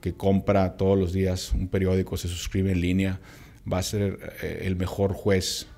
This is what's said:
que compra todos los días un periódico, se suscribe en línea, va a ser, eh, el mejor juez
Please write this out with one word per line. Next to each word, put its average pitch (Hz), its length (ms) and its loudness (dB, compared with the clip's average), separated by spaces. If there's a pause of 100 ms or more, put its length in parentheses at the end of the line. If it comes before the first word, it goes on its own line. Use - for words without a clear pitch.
que 90 120 -4
compra 98 640 2
todos 98 220 4
los 87 140 0
días 92 420 0
un 92 140 0
periódico, 95 480 0
se 87 120 -6
suscribe 95 420 -2
en 90 120 0
línea, 95 380 0 (500)
va 92 80 0
a 113 40 0
ser, 101 360 -2 (240)
eh, 80 240 -6
el 95 100 -2
mejor 95 380 0
juez - 520 0 (120)